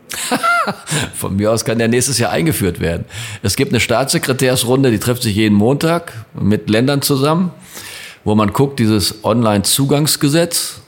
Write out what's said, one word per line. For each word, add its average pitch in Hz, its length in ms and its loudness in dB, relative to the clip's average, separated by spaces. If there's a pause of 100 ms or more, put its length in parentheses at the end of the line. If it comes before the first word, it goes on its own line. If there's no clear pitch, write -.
(120)
<laughs> 254 1040 -2
Von 98 220 -4
mir 104 140 2
aus 113 140 0
kann 113 140 -2
der 117 80 2
nächstes 120 300 0
Jahr 110 140 0
eingeführt 104 480 0
werden. 85 260 -2 (380)
Es - 120 -2
gibt 135 160 0
eine 117 80 2
Staatssekretärsrunde, 127 1120 0
die 104 80 2
trifft 120 240 -2
sich 107 120 0
jeden 107 200 4
Montag 143 580 0 (260)
mit 104 300 0
Ländern 131 320 2
zusammen, 156 500 2 (720)
wo 107 120 2
man 107 180 2
guckt, 135 260 0
dieses 107 440 0
Online-Zugangsgesetz, 139 1600 0